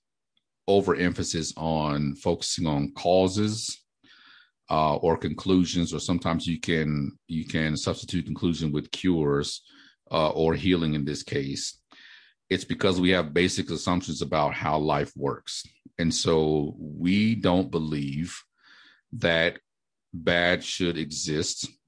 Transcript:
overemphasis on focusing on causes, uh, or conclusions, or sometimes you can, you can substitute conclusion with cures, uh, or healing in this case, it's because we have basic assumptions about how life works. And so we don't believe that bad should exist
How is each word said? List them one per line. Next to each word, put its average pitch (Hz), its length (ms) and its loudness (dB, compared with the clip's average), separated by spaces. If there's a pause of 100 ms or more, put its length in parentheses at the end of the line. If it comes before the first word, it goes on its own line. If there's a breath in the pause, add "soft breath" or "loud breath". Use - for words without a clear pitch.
(680)
overemphasis 87 880 2
on 76 600 0
focusing - 500 -2
on 71 260 0
causes, 95 920 0 (840 loud breath)
uh, 78 280 2
or 82 200 2
conclusions, 85 800 0
or 76 60 -4
sometimes 85 440 -2
you 82 140 -2
can, 76 540 -2 (160)
you 80 160 -4
can 78 320 -2
substitute 87 500 -4
conclusion 78 460 -2
with 73 180 -4
cures, 73 720 0 (480 soft breath)
uh, 78 200 2
or 80 240 4
healing 80 400 2
in 73 100 -2
this 71 180 -6
case, - 580 -6 (720 loud breath)
it's 90 140 0
because 92 360 0
we 90 100 6
have 82 240 2
basic 90 360 2
assumptions 85 520 -2
about 76 320 0
how 78 240 0
life 73 360 0
works. - 500 -6 (340)
And 82 140 0
so 78 640 2
we 87 580 2
don't 92 340 2
believe 76 640 -4 (760 soft breath)
that 85 480 2 (520)
bad 87 520 2
should 85 340 -2
exist 76 720 -4 (200)